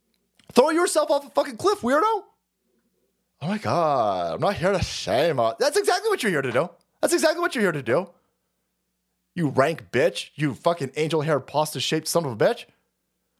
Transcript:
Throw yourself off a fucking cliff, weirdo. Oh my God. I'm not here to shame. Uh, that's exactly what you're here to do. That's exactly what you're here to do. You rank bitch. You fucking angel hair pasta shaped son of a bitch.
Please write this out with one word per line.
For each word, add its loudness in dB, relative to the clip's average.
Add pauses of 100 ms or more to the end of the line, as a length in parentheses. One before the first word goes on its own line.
(520)
Throw 6
yourself 0
off -2
a -20
fucking -2
cliff, -2
weirdo. 2
Oh -8
my -2
God. 0
I'm -6
not 0
here 0
to 0
shame. 0
Uh, 2
that's 0
exactly 0
what 0
you're 0
here 0
to -2
do. 0 (320)
That's 2
exactly 2
what 0
you're 0
here 2
to -6
do. 0 (1300)
You 0
rank 0
bitch. 0
You -2
fucking -2
angel -2
hair 0
pasta -4
shaped -4
son 0
of -6
a -8
bitch. 0 (760)